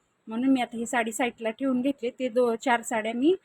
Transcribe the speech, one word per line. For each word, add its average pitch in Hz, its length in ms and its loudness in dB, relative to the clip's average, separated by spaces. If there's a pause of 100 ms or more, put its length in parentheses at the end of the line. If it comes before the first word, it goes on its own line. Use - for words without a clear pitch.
(260)
म्हणून 233 220 -2
मी 262 120 4
आता 233 160 -4
ही 233 100 -6
साडी 226 260 0
साईडला 233 380 -4
ठेवून 254 300 -2
घेतली. 254 300 -2
ते 254 180 -4
दो-, 233 280 2
चार 233 260 0
साड्या 220 320 -4
मी, 302 300 2